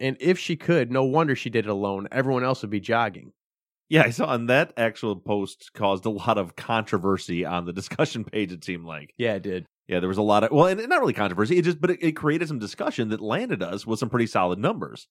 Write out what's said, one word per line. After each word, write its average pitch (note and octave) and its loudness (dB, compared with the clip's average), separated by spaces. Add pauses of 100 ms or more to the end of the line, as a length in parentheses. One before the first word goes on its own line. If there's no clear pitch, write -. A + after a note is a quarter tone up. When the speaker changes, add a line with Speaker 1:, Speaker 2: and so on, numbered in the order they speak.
Speaker 1:
and C3+ -2
if F3+ 2
she - -4
could, C#3+ 2
no C3 2
wonder C#3 2
she A#2+ -4
did A2 0
it G#2+ -2
alone. G2+ -2
Everyone C3 0
else B2+ 0
would G#2 -8
be G#2 -2
jogging." A2+ -2 (560)
Speaker 2:
Yeah, D#3 8
I A2+ 4
saw, D3+ -2
and A#2+ 0
that C3+ 4
actual A2+ -2
post G2+ -4
caused G2 0
a A2+ 0
lot G#2+ 0
of F2+ -4
controversy F#2+ 0
on F2 -4
the F2 -6
<laughs> - -
discussion G#2 -4
page, G2+ -4
it E2+ -14
seemed E2+ -8
like. D2+ -14
Speaker 1:
Yeah, A#2 -2
it F#2+ -6
did. F#2 -8 (220)
Speaker 2:
Yeah, F2+ 0
there F2+ 0
was F#2+ 0
a G#2+ 2
lot G#2 4
of, A2+ 0
well, D3+ 8
and G#3+ -2
not E4+ 4
really F#3 2
controversy, G#2+ 2
it F3 6
just, D#3+ 0
but F3 2
it, F3 -2
it E3 2
created D#3 -2
some D3 -6
discussion A2 -4
that G#2+ -4
landed C3 -2
us F#2 -6
with A2+ -2
some B2 -2
pretty A#2 0
solid F#2 0
numbers. A#2 -4